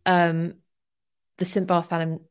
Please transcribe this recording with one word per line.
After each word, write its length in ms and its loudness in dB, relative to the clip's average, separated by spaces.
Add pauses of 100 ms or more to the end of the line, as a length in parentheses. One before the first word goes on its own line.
um, 480 2 (840)
the 60 -2
Saint 220 0
Bartholomew, 540 -2 (100)